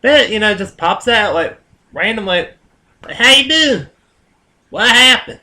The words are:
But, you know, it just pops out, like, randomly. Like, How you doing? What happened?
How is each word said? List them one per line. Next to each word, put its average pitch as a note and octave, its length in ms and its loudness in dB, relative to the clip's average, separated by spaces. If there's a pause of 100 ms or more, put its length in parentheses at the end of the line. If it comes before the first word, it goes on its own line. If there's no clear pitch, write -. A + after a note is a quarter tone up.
But, C4+ 280 2
you A3 80 -4
know, G#3+ 120 0
it G#3 80 -2
just F#3+ 180 -10
pops F#3 320 -2
out, G#3 260 0
like, D#3+ 240 -4 (340)
randomly. F#3+ 560 -4 (560)
Like, - 120 -16
How B3 160 4
you C4+ 160 2
doing? C#4 380 0 (840)
What G#3 200 -2
happened? A#3+ 520 2